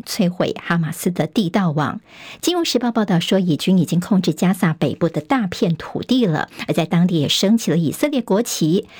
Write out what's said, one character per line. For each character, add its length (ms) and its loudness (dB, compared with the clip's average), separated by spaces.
摧 260 0
毁 320 -2
哈 140 0
马 120 0
斯 220 -4
的 160 -2
地 220 -2
道 220 0
网。 280 -2
《金 160 0
融 80 0
时 160 0
报》 140 2
报 100 0
道 160 2
说， 200 2
以 180 2
军 200 2
已 60 6
经 160 0
控 220 2
制 120 2
加 200 2
萨 200 0
北 220 -2
部 140 0
的 100 -6
大 280 0
片 280 -2
土 260 -8
地 240 0
了， 220 0
而 80 -2
在 120 0
当 220 2
地 120 0
也 80 0
升 300 2
起 140 -2
了 60 2
以 140 0
色 160 -2
列 140 -2
国 200 0
旗。 460 0